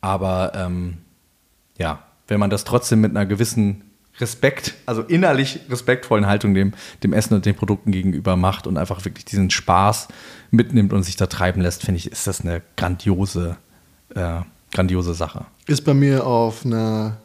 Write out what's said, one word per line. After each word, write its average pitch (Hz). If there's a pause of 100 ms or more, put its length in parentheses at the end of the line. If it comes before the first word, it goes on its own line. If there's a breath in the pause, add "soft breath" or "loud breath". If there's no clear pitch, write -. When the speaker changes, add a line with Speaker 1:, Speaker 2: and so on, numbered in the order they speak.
Speaker 1:
aber, 95
ähm, 90 (800)
ja, 78 (240)
wenn 104
man 101
das 98
trotzdem 120
mit 107
einer 101
gewissen 104 (380)
Respekt, - (100)
also 113
innerlich 139 (100)
respektvollen 123
Haltung 101
dem, 98 (300 loud breath)
dem 95
Essen -
und 101
den 104
Produkten 101
gegenüber 92
macht 92
und 98
einfach 92
wirklich -
diesen 98
Spaß 98 (440 loud breath)
mitnimmt 113
und 98
sich 87
da 95
treiben 90
lässt, 87
finde 90
ich, -
ist -
das 95
eine 85 (160)
grandiose, 90 (580 soft breath)
äh, 85 (320)
grandiose 92
Sache. 82 (220)
Speaker 2:
Ist 143
bei 147
mir 139
auf 117
einer 110